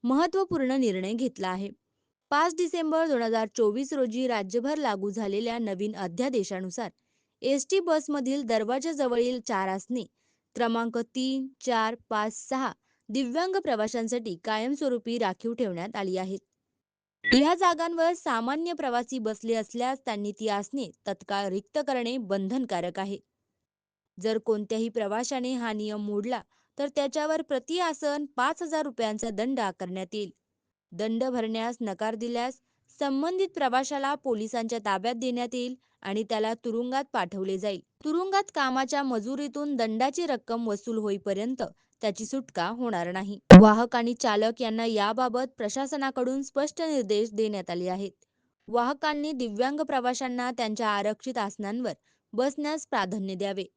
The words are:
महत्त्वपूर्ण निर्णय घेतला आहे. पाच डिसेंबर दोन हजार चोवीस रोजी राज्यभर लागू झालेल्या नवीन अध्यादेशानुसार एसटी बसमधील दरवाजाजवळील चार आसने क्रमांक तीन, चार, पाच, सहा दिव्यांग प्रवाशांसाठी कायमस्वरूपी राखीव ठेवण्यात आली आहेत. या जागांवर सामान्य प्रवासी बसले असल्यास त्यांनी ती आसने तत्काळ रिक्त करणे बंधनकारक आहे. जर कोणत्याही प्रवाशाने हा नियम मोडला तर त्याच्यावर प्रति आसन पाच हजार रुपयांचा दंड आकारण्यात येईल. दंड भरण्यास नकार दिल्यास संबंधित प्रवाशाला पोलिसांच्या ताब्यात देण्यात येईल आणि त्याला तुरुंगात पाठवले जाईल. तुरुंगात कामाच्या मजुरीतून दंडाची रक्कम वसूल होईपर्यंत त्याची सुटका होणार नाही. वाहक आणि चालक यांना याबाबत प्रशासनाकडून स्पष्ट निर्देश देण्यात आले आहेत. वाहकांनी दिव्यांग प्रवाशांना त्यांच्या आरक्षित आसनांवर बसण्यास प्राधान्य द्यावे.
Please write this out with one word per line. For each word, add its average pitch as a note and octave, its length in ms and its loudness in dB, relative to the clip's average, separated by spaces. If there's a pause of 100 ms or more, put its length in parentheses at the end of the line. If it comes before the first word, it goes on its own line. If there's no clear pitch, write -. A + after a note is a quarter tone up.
महत्त्वपूर्ण D#4+ 680 2
निर्णय G#3 400 2
घेतला A3+ 360 -2
आहे. F#3+ 220 -4 (600)
पाच D#4+ 260 4
डिसेंबर D#4+ 520 2
दोन B3 140 2
हजार A3+ 240 2 (100)
चोवीस A#3+ 360 2
रोजी B3+ 340 0
राज्यभर A#3 520 0
लागू G#3 320 0
झालेल्या A3 480 -2
नवीन G#3 380 -4
अध्यादेशानुसार F#3+ 920 -4 (520)
एसटी C#4+ 380 2
बसमधील C#4+ 640 0
दरवाजाजवळील B3 1040 0
चार F#3+ 220 0
आसने G3 360 -4 (520)
क्रमांक A#3 420 0
तीन, C4 500 -2 (120)
चार, A3+ 340 2 (140)
पाच, G#3+ 400 -2
सहा C4 240 -2 (360)
दिव्यांग C#4 560 0
प्रवाशांसाठी A3+ 800 -2
कायमस्वरूपी A#3+ 760 -2
राखीव A3+ 340 -2
ठेवण्यात G#3 440 -4
आली F#3+ 200 -2
आहेत. F#3+ 220 -4 (840)
या C4+ 300 6
जागांवर E4+ 600 4
सामान्य D4 580 -2
प्रवासी B3+ 460 -2
बसले A3 360 -2
असल्यास A#3+ 500 -2
त्यांनी G#3 260 -4 (100)
ती A3 80 0
आसने G3+ 400 -2 (180)
तत्काळ G3+ 420 -2
रिक्त G3 380 -4
करणे B3 320 0
बंधनकारक G3 800 -2
आहे. G3 200 -6 (1000)
जर A3 200 0
कोणत्याही A3 500 0
प्रवाशाने A#3+ 680 -2
हा A#3 180 -2
नियम G#3+ 320 -4
मोडला G#3 360 -2 (380)
तर C#4+ 100 0
त्याच्यावर D4+ 540 0
प्रति D4 360 -2
आसन D4 460 0 (120)
पाच C#4+ 260 0
हजार D#4 220 -2
रुपयांचा A3+ 460 -2
दंड A#3+ 300 -2
आकारण्यात F#3+ 540 -4
येईल. G#3 160 -4 (600)
दंड A3 320 0
भरण्यास A3+ 560 -2
नकार G#3+ 340 -2
दिल्यास A#3+ 460 -4 (380)
संबंधित D#4 500 0
प्रवाशाला C4+ 680 0
पोलिसांच्या A3+ 720 -2
ताब्यात G#3 300 0
देण्यात A#3+ 400 -2
येईल B3 200 -4 (280)
आणि G3+ 260 -2
त्याला A3 260 0 (100)
तुरुंगात B3 480 -2
पाठवले F#3+ 460 -2
जाईल. F#3+ 220 -4 (240)
तुरुंगात F#4+ 500 0
कामाच्या C4+ 480 0
मजुरीतून C4+ 720 -2
दंडाची A#3+ 500 0
रक्कम A#3 420 -2
वसूल A3 300 -2
होईपर्यंत G3+ 640 -2 (400)
त्याची A3 240 -2
सुटका B3+ 420 -2
होणार G#3+ 440 -2
नाही. G3 260 -4 (220)
वाहक A3 360 8
आणि A#3 180 0
चालक A3 480 2
यांना A3+ 220 -2
याबाबत A#3 720 0
प्रशासनाकडून C4 840 -2
स्पष्ट C#4+ 400 -2
निर्देश A3+ 500 0
देण्यात G#3 380 -2
आले F3+ 180 -2
आहेत. F#3+ 220 -4 (580)
वाहकांनी D4 640 0
दिव्यांग B3+ 480 -2
प्रवाशांना B3+ 720 0
त्यांच्या A3+ 380 -2
आरक्षित G#3+ 500 0
आसनांवर G#3 540 -4 (400)
बसण्यास D4 540 0
प्राधान्य F#3+ 480 -2
द्यावे. G3 300 -4 (120)